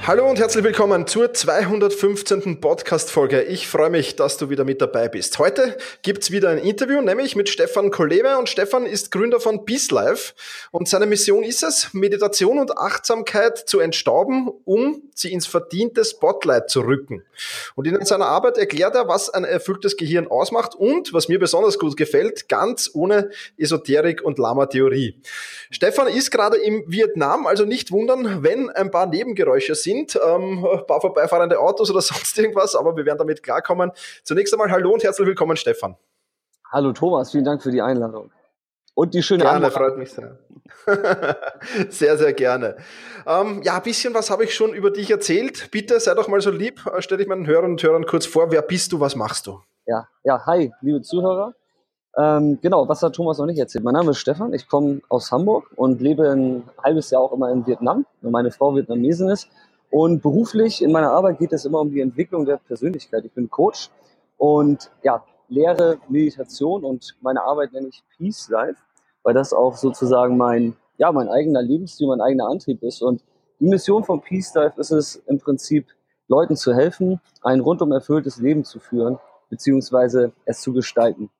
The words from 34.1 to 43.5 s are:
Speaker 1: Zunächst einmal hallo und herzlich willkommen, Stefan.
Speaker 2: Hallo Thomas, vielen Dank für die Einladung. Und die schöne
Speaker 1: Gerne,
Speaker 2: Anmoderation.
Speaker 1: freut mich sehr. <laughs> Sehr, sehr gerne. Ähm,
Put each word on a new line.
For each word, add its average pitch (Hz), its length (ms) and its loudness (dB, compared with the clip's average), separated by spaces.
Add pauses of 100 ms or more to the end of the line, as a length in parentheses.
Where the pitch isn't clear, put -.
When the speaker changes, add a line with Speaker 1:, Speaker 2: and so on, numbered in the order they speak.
Speaker 1:
Zunächst 196 280 0
einmal 214 200 2
hallo 185 200 4
und 453 120 2
herzlich - 240 2
willkommen, 165 280 0
Stefan. 113 400 -4 (760)
Speaker 2:
Hallo 135 220 0
Thomas, 156 380 0
vielen 147 140 0
Dank 143 160 -2
für 135 80 -4
die 123 140 0
Einladung. 113 480 -4 (640)
Und 165 200 0
die 175 80 2
schöne 175 200 2
Speaker 1:
Gerne, 143 240 4
Speaker 2:
Anmoderation. 135 220 0
Speaker 1:
freut 131 100 -6
mich 127 120 -12
sehr. 113 280 -16 (460)
<laughs> 185 1040 -4
Sehr, 151 280 2
sehr 147 160 2
gerne. 123 420 -2 (500)
Ähm, 196 380 0